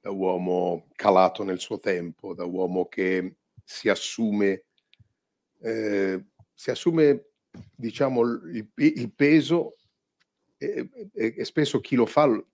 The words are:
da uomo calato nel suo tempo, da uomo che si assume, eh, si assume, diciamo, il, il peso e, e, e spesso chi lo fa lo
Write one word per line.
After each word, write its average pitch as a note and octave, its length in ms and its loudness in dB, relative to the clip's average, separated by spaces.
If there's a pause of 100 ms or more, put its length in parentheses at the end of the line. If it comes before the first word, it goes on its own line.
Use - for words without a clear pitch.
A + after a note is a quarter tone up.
da G2+ 100 -12
uomo F2+ 800 -2
calato F#2+ 520 4
nel F#2 160 -6
suo - 180 -10
tempo, F2 560 -6
da F2 100 -10
uomo F2+ 440 -2
che F#2 480 -2 (280)
si - 240 -6
assume, G2+ 760 -2 (960)
eh, G#2 640 -4 (280)
si - 180 -10
assume, D3+ 600 2 (440)
diciamo, B2 480 0
il, A2 540 -4
il D3 380 0
peso D3+ 640 2 (800)
e, - 320 -8 (240)
e, A2+ 240 -4
e - 60 -6
spesso C#3+ 360 -2
chi - 160 -6
lo D3 80 6
fa D3 220 2
lo A2 280 0